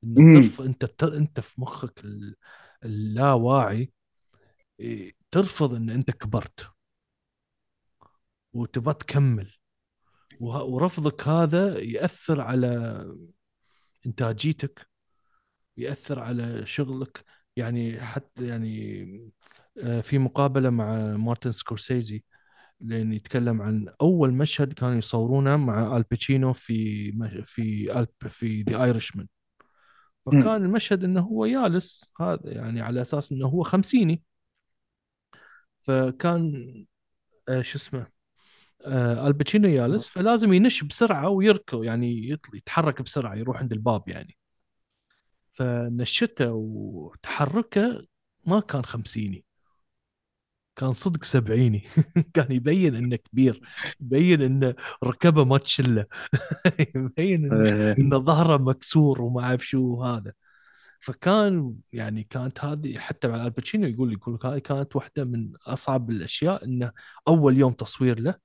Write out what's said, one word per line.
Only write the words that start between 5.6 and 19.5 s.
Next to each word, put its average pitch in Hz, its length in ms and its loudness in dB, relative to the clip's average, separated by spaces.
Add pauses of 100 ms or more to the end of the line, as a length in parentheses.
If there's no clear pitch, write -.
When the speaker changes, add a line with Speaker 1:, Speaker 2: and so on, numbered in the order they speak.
Speaker 1:
إن 113 160 -4
أنت 127 200 -2
كبرت - 560 -8 (1900)
وتبى 120 400 -4
تكمل. 123 600 0 (880)
وه-، 120 220 -6
ورفضك 143 680 -2
هذا 170 500 2
يأثر 139 640 -4
على 120 640 -2 (1040)
إنتاجيتك، 123 800 -6 (880)
يأثر 131 440 -8
على 117 460 -8
شغلك. 131 580 -8 (320)
يعني 117 440 -4
حتى 123 460 -10
يعني، 107 840 -10 (480)